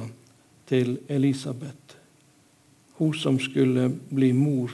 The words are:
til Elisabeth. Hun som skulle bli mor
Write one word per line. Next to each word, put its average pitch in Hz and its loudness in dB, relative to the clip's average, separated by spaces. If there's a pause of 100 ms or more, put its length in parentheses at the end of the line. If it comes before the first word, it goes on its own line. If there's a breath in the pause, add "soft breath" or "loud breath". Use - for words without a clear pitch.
(680)
til 123 0 (100)
Elisabeth. 139 -2 (1120)
Hun 156 0
som 143 0
skulle 127 0 (180)
bli 131 2
mor 131 0